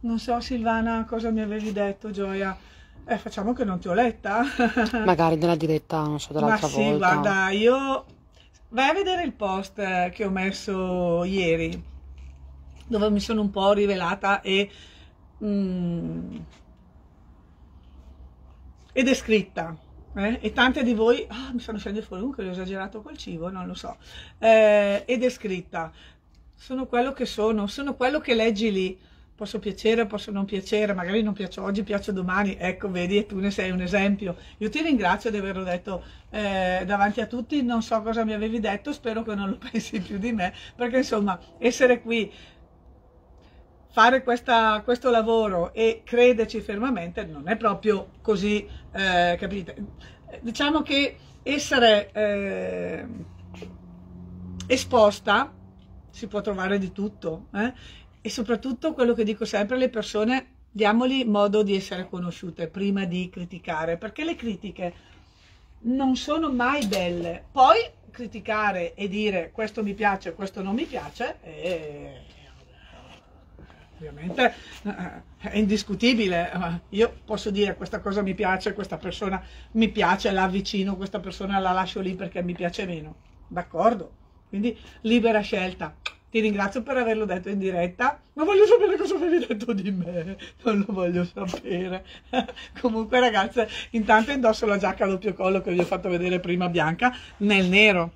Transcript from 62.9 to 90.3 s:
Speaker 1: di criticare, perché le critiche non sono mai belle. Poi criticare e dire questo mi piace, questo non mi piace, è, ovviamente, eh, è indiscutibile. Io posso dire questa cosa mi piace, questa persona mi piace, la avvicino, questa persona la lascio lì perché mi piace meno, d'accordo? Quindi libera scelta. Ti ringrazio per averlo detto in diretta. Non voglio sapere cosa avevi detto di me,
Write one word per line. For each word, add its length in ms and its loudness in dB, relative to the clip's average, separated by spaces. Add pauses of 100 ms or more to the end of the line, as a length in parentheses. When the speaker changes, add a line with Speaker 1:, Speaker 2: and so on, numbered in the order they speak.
Speaker 1:
di 260 -4
criticare, 680 -6
perché 280 -10
le 100 -2
critiche 580 -8 (920)
non 340 0
sono 340 -2
mai 360 0
belle. 680 -4
Poi 260 8 (320)
criticare 840 -4
e 120 -6
dire 460 -2
questo 320 -6
mi 100 -4
piace, 400 -2
questo 280 -8
non 120 -4
mi 100 0
piace, 560 -8
è, 800 -8 (1700)
ovviamente, 580 -2 (300)
eh, 640 -10
è 80 -2
indiscutibile. 1300 0
Io 340 0
posso 260 -6
dire 240 0
questa 260 -8
cosa 220 -2
mi 120 -2
piace, 380 0
questa 240 -8
persona 460 -6 (300)
mi 160 4
piace, 420 2
la 140 2
avvicino, 520 -2
questa 240 -8
persona 380 -4
la 140 2
lascio 280 -2
lì 140 -4
perché 280 -8
mi 120 -4
piace 320 -4
meno, 300 -10 (320)
d'accordo? 720 -2 (260)
Quindi 280 -2 (260)
libera 380 4
scelta. 540 -4 (360)
Ti 100 2
ringrazio 420 0
per 140 -2
averlo 280 0
detto 240 -4
in 100 -4
diretta. 640 -2 (120)
Non 120 -2
voglio 220 8
sapere 300 6
cosa 180 0
avevi 320 2
detto 260 -4
di 200 -2
me, 440 -6 (260)